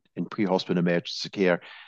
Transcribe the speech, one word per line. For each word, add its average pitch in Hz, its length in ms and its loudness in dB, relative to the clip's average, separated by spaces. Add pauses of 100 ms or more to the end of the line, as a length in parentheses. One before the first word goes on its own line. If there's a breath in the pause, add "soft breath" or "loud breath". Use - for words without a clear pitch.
(140)
in 90 120 -6
pre-hospital 92 520 0
emergency 87 520 -2
care, 90 300 2 (280 loud breath)